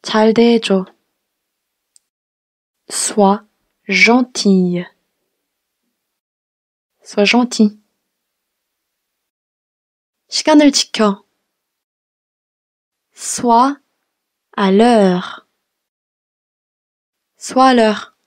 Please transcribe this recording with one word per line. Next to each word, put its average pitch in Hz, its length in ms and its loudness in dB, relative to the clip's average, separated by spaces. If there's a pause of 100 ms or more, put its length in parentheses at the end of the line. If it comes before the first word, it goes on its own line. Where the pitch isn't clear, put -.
잘 220 320 0
대해줘. 226 500 0 (2000)
Sois 208 560 -2 (420)
gentille. 190 960 0 (2250)
Sois - 200 -2
gentil. 226 560 0 (2500)
시간을 302 440 2
지켜. - 520 -4 (1900)
Sois 247 680 -2 (760)
à 190 160 0
l'heure. 202 760 0 (1900)
Sois 262 300 0
à 254 60 4
l'heure. 220 420 -2 (100)